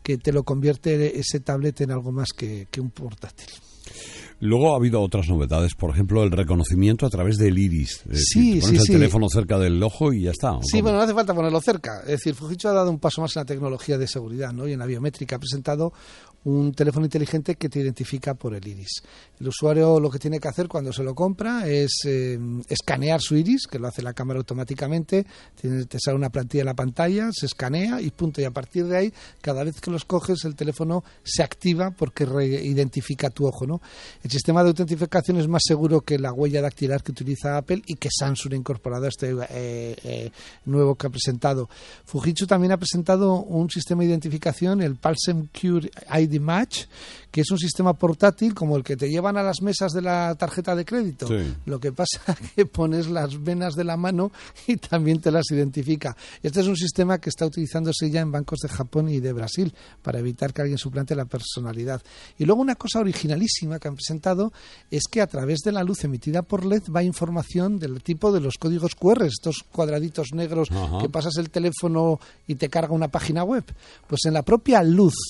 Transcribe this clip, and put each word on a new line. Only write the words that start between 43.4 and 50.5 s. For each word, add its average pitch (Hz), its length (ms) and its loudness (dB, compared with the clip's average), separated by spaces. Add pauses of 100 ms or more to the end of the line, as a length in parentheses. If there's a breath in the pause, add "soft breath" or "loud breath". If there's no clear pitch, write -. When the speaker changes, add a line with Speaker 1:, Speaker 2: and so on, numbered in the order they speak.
Speaker 1:
un 170 280 0
sistema 175 340 0
de 170 60 4
identificación, 165 720 0
el 143 140 0
Pulse 156 400 0 (240)
Cure 175 300 0 (280)
I 160 100 4
D 147 120 0
Match, 170 440 -2 (480 loud breath)
que 156 100 0
es 143 80 0
un 190 80 2
sistema 180 360 2
portátil 196 600 4
como 151 240 0
el 131 60 0
que 143 120 -4
te 139 140 -2
llevan 180 280 0
a 202 60 0
las 180 180 -2
mesas 196 320 0
de 185 100 -2
la 175 320 0
tarjeta 180 400 -2